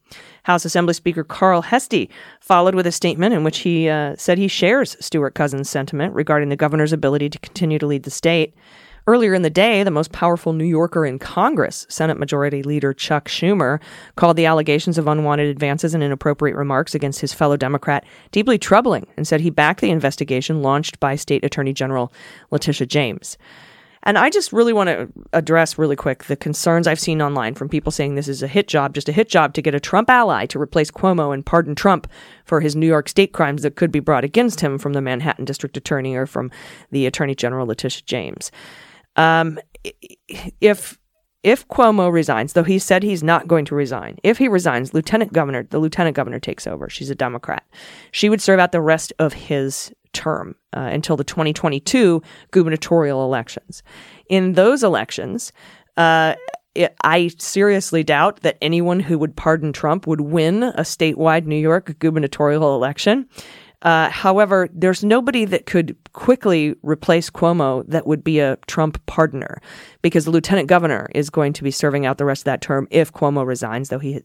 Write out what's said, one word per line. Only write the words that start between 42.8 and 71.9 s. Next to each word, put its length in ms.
he's 220
not 240
going 180
to 80
resign, 480
if 160
he 100
resigns, 460
Lieutenant 400
Governor, 300
the 160
Lieutenant 360
Governor 240
takes 280
over. 220
She's 200
a 60
Democrat. 480
She 180
would 120
serve 180
out 120
the 100
rest 360
of 160
his 580
term, 440
uh, 60
until 380
the 80
twenty 260
twenty-two 680
gubernatorial 760
elections. 580
In 240
those 280
elections, 680
uh, 380
it, 300
I 340
seriously 640
doubt 380
that 220
anyone 400
who 180
would 160
pardon 380
Trump 340
would 140
win 420
a 200
statewide 640
New 120
York 420
gubernatorial 760
election. 520
Uh, 280
however, 640
there's 300
nobody 400
that 220
could 320
quickly 680
replace 480
Cuomo 600
that 180
would 160
be 160
a 160
Trump 400
pardoner, 540
because 220
the 80
lieutenant 380
governor 440
is 160
going 220
to 120
be 80
serving 340